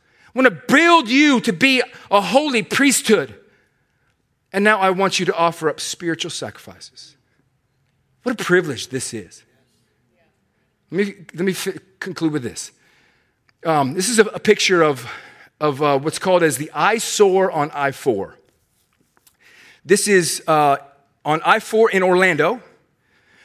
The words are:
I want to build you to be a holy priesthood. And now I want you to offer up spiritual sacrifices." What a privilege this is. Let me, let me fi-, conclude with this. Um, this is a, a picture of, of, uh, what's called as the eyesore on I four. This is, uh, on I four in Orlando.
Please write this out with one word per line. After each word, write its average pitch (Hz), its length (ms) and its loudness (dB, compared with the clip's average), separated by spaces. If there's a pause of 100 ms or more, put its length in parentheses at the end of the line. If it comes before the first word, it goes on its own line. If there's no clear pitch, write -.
(280)
I - 120 -10
want 262 80 6
to 190 260 0
build 320 340 6
you 269 340 2
to 226 120 -2
be 254 280 2 (300)
a 302 100 4
holy 269 420 0
priesthood. 208 760 0 (1120)
And 196 120 -2
now 214 160 2
I 190 120 2
want 185 280 0
you 185 80 -2
to 190 80 -2
offer 165 340 0
up 139 100 -8
spiritual 170 520 -8
sacrifices." - 840 -16 (1080)
What 247 160 -6
a - 40 -8
privilege 156 440 0
this - 260 -10
is. 98 300 -16 (1500)
Let 196 180 -2
me, 196 60 -12 (200)
let 160 120 -4
me 196 80 0
fi-, 180 240 -8 (220)
conclude 160 340 -6
with 147 100 -6
this. - 280 -12 (920)
Um, 147 280 0
this 185 140 -4
is 233 120 -2
a, 214 60 6
a 190 140 -10
picture 190 420 2
of, 131 280 0 (500)
of, 147 220 -4
uh, 147 180 2
what's 151 200 -8
called 180 240 2
as 147 140 0
the 151 160 -10
eyesore 190 800 0
on 151 200 -4
I 139 200 -4
four. 101 460 -4 (1500)
This 202 240 2
is, 185 400 2
uh, 147 300 4 (480)
on 156 180 -2
I 190 160 4
four 220 300 2
in 190 120 0
Orlando. 185 600 2 (840)